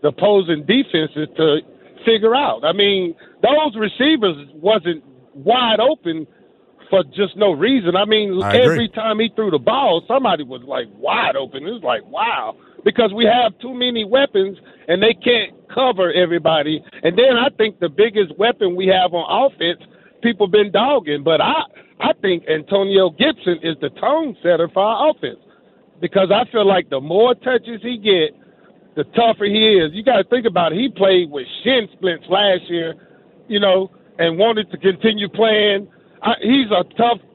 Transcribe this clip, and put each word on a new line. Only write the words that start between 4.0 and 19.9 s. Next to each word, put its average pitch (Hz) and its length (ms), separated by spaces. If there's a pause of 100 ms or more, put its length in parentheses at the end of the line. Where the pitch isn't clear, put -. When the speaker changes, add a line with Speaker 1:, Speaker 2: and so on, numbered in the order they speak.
Speaker 1:
wasn't 165 480 (320)
wide 220 460
open 175 480 (640)
for 190 140 (120)
just 185 220
no 202 140
reason. 180 440
I 202 100
mean, 208 380
Speaker 2:
I 202 120
agree. 247 100
Speaker 1:
every 226 240
time 214 300
he - 160
threw 220 140
the 156 100
ball, 208 480
somebody 214 360
was, 127 200
like, 127 240 (100)
wide 135 380
open. 135 300
It 196 60
was 233 120
like, 110 220
wow, 143 500 (280)
because 220 300
we 226 120
have 226 340
too 262 140
many 247 320
weapons 196 520 (300)
and 180 140
they 220 120
can't 226 400 (200)
cover 190 380
everybody. 160 720 (200)
And 175 140
then 247 200
I 247 100 (100)
think 214 220
the 170 100
biggest 196 480
weapon 196 380
we 185 120
have 185 260
on 165 120 (260)
offense, 170 300 (420)